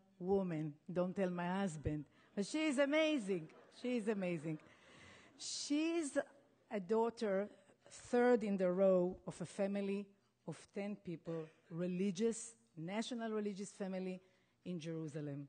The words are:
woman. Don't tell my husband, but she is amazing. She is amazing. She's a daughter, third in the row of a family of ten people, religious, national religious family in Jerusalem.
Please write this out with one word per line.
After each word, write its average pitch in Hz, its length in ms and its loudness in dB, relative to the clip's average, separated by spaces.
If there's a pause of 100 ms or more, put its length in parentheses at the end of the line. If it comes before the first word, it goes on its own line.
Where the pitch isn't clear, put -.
(200)
woman. 175 560 0 (180)
Don't 175 220 0
tell 185 160 2
my 175 160 -2
husband, 156 580 -2 (300)
but 202 100 0
she 311 220 0
is 269 100 2
amazing. 277 720 2 (320)
She 247 160 0
is 208 100 0
amazing. 175 520 -2 (800)
She's 311 760 -2 (540)
a 220 100 -2
daughter, 208 720 0 (400)
third 247 540 4
in 202 120 2
the 185 160 4
row 185 540 6
of - 160 -8
a 175 40 -2
family 202 600 -2 (420)
of 160 80 -8 (200)
ten 202 200 -4
people, 165 520 -8 (240)
religious, 180 840 0 (240)
national 220 540 -4
religious 208 400 -4
family 185 500 -6 (420)
in 180 160 -6
Jerusalem. 151 680 -6